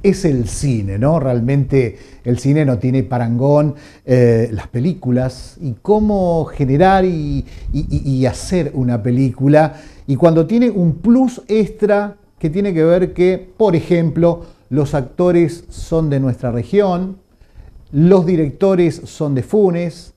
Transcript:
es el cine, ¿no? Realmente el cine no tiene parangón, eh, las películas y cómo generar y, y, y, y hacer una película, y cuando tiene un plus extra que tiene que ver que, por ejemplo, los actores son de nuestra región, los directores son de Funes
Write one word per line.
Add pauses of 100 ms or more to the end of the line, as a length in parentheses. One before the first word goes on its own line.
es
el
cine,
¿no?
Realmente (260)
el
cine
no
tiene
parangón, (320)
eh,
las
películas
y
cómo
generar
y, (260)
y, (100)
y,
y
hacer
una
película, (320)
y
cuando
tiene
un
plus
extra (220)
que
tiene
que
ver
que, (120)
por
ejemplo, (240)
los
actores
son
de
nuestra
región, (720)
los
directores
son
de
Funes